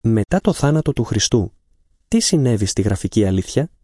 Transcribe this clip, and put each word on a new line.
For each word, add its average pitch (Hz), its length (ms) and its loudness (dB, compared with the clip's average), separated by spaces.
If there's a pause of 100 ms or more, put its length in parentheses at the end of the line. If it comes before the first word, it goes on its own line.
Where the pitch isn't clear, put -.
Μετά 110 400 0
το 196 120 2
θάνατο 147 400 0
του 120 100 -2
Χριστού, - 500 -2 (540)
τι 226 120 0
συνέβη 120 460 0
στη - 160 -4
γραφική 101 440 0
αλήθεια; 95 460 -2 (120)